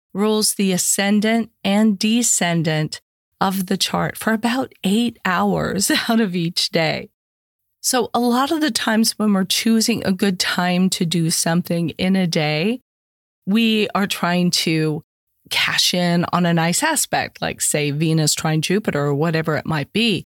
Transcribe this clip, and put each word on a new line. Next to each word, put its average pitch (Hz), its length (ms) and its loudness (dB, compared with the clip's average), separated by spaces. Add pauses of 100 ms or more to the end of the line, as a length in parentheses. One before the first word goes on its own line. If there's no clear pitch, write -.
(120)
rules 214 400 0
the 190 180 0
ascendant 208 800 0 (100)
and 202 380 2
descendant 170 1000 0 (400)
of 190 260 0
the 196 100 -2
chart - 400 -2
for 214 160 -2
about 240 400 -2 (100)
eight 208 400 0
hours 185 680 0 (100)
<laughs> - 100 -4
out 226 100 4
of 190 160 0
each 175 360 -2
day. 156 380 -2 (720)
So 247 340 -2
a 233 60 2
lot 247 320 2
of 330 80 0
the 302 120 0
times 226 460 0
when 214 140 2
we're 190 140 2
choosing 226 600 0
a 202 60 2
good 190 280 0
time 180 500 0
to - 160 -2
do 165 240 0
something 170 600 -2
in 190 260 0
a 185 100 2
day, 165 540 -2 (640)
we 220 500 2
are 190 120 0
trying 175 440 0
to 156 520 -2 (460)
cash - 440 0
in 175 400 2
on 175 120 2
a 170 80 2
nice 170 300 0
aspect, - 580 -2
like, - 200 -6
say, 147 300 -2
Venus 156 420 0
trine 160 280 0
Jupiter 180 440 0
or 143 100 0
whatever 160 400 0
it - 100 -4
might 151 280 -4
be. 214 420 0